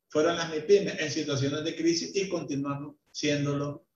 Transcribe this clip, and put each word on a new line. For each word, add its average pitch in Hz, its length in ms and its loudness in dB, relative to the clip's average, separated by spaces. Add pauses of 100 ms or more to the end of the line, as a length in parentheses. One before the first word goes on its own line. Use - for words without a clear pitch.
fueron 165 280 2
las 160 140 -4
mipymes 165 500 4
en 151 100 -2
situaciones 147 540 -2
de 165 100 -2
crisis 165 400 0
y 196 140 0
continuamos 143 680 -4 (140)
siéndolo 143 840 -2